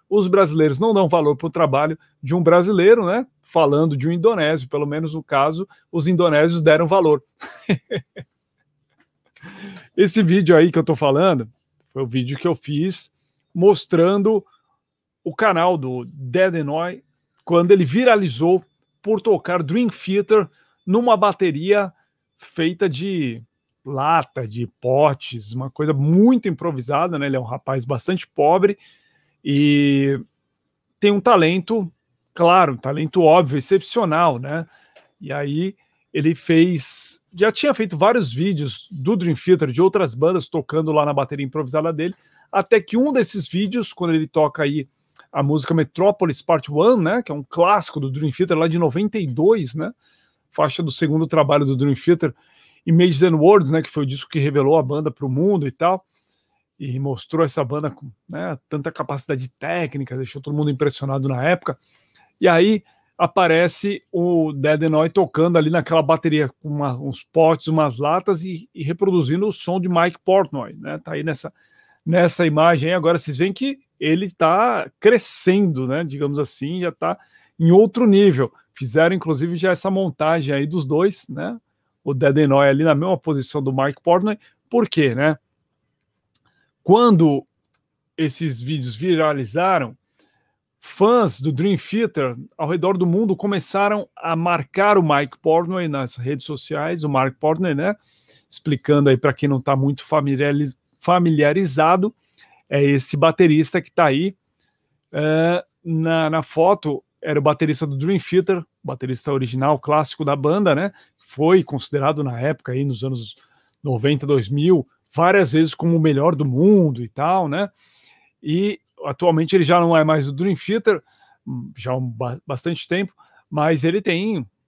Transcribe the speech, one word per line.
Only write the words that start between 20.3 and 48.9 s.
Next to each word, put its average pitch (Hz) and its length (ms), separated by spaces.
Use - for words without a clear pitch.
numa 226 300
bateria 190 800
feita 175 520
de 143 520
lata, 139 640
de 113 180
potes, 127 840
uma 127 180
coisa 151 240
muito 190 540
improvisada, 151 720
né? 143 60
Ele 135 100
é 127 40
um 127 40
rapaz 127 420
bastante 143 420
pobre 185 500
e 143 760
tem 202 120
um 202 80
talento, 185 720
claro, 175 400
um 120 40
talento 151 440
óbvio, 156 360
excepcional, 165 800
né? 147 260
E 147 120
aí 147 440
ele 160 220
fez, - 840
já 202 180
tinha 285 220
feito 180 240
vários 196 340
vídeos 147 600
do 175 260
Dream 170 180
Theater, 160 360
de 127 100
outras 185 320
bandas 156 340
tocando 156 440
lá 151 140
na 147 80
bateria 139 320
improvisada 151 460
dele, 165 220
até 196 280
que 175 160
um 269 160
desses 214 360
vídeos, 202 440
quando 170 220
ele 156 140
toca 151 340
aí 143 260
a 143 100
música 147 320
Metropolis 170 680
Part 156 300
One, 190 320
né, 208 200
que - 80
é 147 40
um 147 80
clássico 175 560
do 135 120
Dream 147 200
Theater 180 240
lá 160 120
de 165 100
noventa 175 400